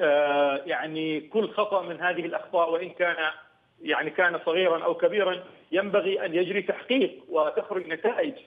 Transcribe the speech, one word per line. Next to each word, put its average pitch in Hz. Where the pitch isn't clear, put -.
آه، 143
يعني 156
كل 208
خطأ 202
من 170
هذه 175
الأخطاء، 170
وإن 170
كان 175
يعني 147
كان 170
صغيرا 165
أو 170
كبيرا، 180
ينبغي 190
أن 165
يجري 185
تحقيق -
وتخرج 160
نتائج، 190